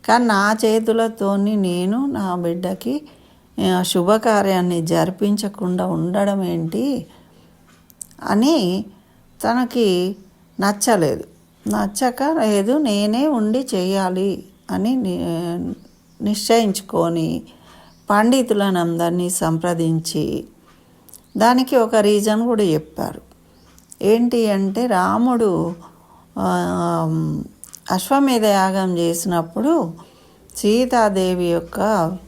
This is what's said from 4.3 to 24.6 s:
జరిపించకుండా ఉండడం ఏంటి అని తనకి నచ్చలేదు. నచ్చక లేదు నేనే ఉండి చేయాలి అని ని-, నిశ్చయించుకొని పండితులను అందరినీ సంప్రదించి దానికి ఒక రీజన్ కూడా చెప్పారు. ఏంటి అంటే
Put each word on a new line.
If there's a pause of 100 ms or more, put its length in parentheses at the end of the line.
జరిపించకుండా
ఉండడం
ఏంటి (1160)
అని (580)
తనకి (440)
నచ్చలేదు. (460)
నచ్చక
లేదు
నేనే
ఉండి
చేయాలి (260)
అని
ని-, (480)
నిశ్చయించుకొని (680)
పండితులను
అందరినీ
సంప్రదించి (920)
దానికి
ఒక
రీజన్
కూడా
చెప్పారు. (800)
ఏంటి
అంటే